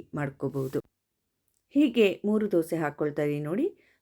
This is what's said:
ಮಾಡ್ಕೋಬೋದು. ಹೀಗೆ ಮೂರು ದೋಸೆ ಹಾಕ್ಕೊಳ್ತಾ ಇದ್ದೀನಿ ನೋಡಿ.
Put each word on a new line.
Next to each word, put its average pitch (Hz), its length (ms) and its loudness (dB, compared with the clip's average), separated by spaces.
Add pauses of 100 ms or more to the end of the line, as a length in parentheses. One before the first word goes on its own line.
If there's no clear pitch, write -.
(140)
ಮಾಡ್ಕೋಬೋದು. 139 640 -4 (960)
ಹೀಗೆ 240 320 4 (180)
ಮೂರು 208 260 2
ದೋಸೆ 165 260 2
ಹಾಕ್ಕೊಳ್ತಾ 151 460 -2
ಇದ್ದೀನಿ 147 220 -2
ನೋಡಿ. 196 220 -2 (360)